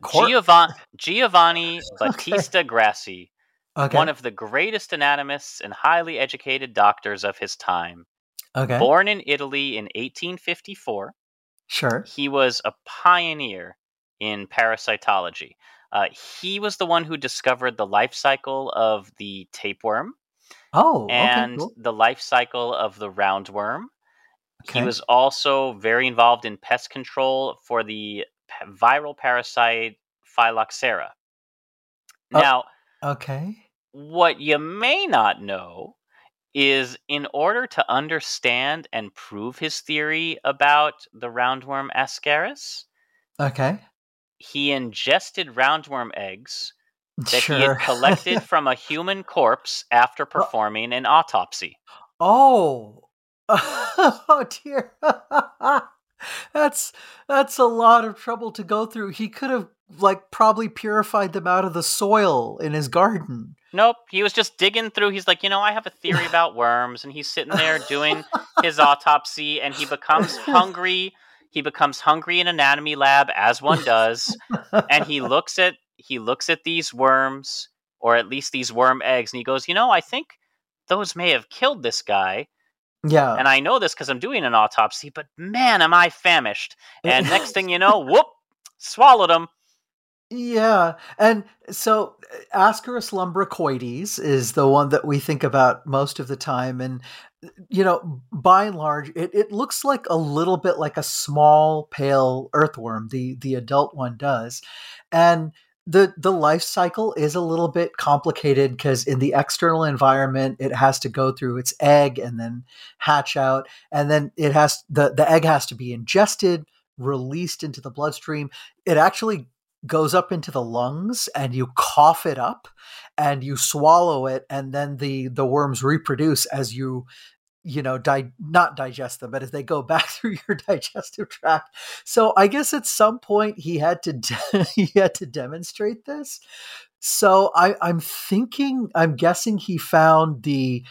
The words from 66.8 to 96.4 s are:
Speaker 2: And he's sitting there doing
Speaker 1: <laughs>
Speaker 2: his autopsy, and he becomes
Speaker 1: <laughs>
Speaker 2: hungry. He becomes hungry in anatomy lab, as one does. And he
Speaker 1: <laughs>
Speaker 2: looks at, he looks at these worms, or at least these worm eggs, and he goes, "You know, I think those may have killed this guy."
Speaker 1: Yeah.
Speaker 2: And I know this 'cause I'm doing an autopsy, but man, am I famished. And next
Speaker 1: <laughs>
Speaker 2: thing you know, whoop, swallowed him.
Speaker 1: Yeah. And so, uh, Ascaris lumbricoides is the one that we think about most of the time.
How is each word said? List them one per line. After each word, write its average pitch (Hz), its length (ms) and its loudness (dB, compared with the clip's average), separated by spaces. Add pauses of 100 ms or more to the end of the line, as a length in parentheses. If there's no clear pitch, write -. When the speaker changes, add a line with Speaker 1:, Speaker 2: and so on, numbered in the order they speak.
Speaker 2:
And 139 100 -18
he's 147 160 -12
sitting 160 260 -6
there 160 220 0 (100)
doing 151 360 -2 (200)
Speaker 1:
<laughs> - 200 -2
Speaker 2:
his 156 160 0
autopsy, 147 840 2
and 139 140 -6
he 147 100 -8
becomes 156 520 0
Speaker 1:
<laughs> - 0 -
Speaker 2:
hungry. 185 760 0 (380)
He 156 100 -6
becomes 143 380 -2
hungry 165 400 0
in 175 80 0
anatomy 147 480 0
lab, 139 400 4
as 113 260 2
one 151 220 0
does. 117 520 2 (540)
And 151 160 4
he 147 160 -6
Speaker 1:
<laughs> - 0 -
Speaker 2:
looks 131 380 -2
at, 180 160 2 (220)
he - 200 -10
looks 117 320 -4
at 165 140 -2
these 165 300 -6
worms, 135 760 0 (300)
or 117 160 2
at 117 120 2
least 135 240 -10
these 120 220 -6
worm 127 320 2
eggs, 123 280 0
and 131 40 -10
he 120 60 -10
goes, 131 240 -4
"You 175 80 -2
know, 233 160 2
I 180 100 4
think - 380 -10 (480)
those 190 280 -4
may 175 140 -2
have 127 200 -2
killed 254 340 -2
this 117 180 -4
guy." 98 460 -2 (600)
Speaker 1:
Yeah. 139 280 4
Speaker 2:
And 131 120 0
I 135 120 6
know 170 200 2
this - 140 -2
'cause 135 160 -10
I'm 127 100 -4
doing 214 240 -4
an 120 120 2
autopsy, 110 560 2
but 151 160 -14 (100)
man, 214 460 2
am 165 100 4
I 175 160 8
famished. 143 640 0 (280)
And 139 260 2
next 196 220 0
Speaker 1:
<laughs> - 20 -8
Speaker 2:
thing 190 160 -4
you 175 80 0
know, 196 220 6
whoop, 349 260 6 (540)
swallowed 226 500 6
him. 165 180 4 (840)
Speaker 1:
Yeah. 220 640 2 (240)
And 214 260 4 (240)
so, 214 460 -2 (380)
uh, 202 180 6
Ascaris 233 420 -6
lumbricoides 170 1080 -4
is 135 340 0
the 143 140 4
one 139 220 6
that 147 160 2
we 143 140 0
think 151 240 -4
about 131 420 4
most 139 340 -2
of 131 80 -10
the 135 80 -8
time. 127 460 -6